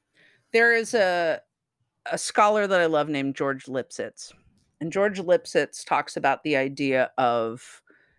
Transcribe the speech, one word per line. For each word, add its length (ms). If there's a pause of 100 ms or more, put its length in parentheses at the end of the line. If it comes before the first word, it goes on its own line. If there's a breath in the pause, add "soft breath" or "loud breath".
(540 soft breath)
there 200
is 200
a, 480 (640)
a 120
scholar 500
that 120
I 60
love 240
named 260
George 300
Lipsitz. 680 (480)
And 120
George 280
Lipsitz 640
talks 320
about 280
the 120
idea 600
of 640 (380 soft breath)